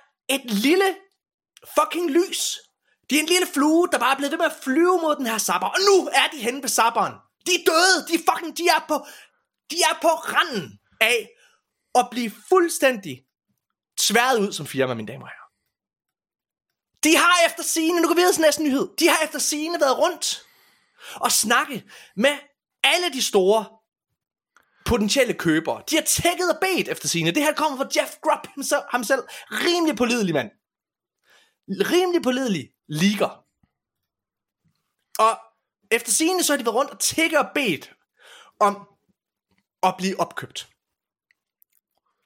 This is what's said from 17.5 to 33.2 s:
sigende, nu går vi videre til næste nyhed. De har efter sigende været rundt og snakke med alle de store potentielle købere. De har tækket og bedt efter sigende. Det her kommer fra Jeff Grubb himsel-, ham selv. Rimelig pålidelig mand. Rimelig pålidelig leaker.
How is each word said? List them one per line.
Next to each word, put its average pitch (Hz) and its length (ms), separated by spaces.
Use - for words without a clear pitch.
sigende, 330 380
nu 330 60
går 339 80
vi 339 40
videre 359 140
til 311 80
næste 311 220
nyhed. 269 260
De 330 100
har 320 160
efter 302 140
sigende 311 420
været 269 160
rundt 311 460
og - 160
snakke 247 520
med 277 220
alle 339 300
de 254 80
store 202 440
potentielle 226 480
købere. 156 560
De 302 60
har 294 80
tækket 349 500
og 302 80
bedt 370 280
efter 151 180
sigende. 165 240
Det 285 120
her 302 100
kommer 294 240
fra 269 120
Jeff 269 100
Grubb - 340
himsel-, 285 360
ham 247 120
selv. 269 180
Rimelig 311 440
pålidelig 226 380
mand. 120 180
Rimelig 320 520
pålidelig 247 480
leaker. 185 540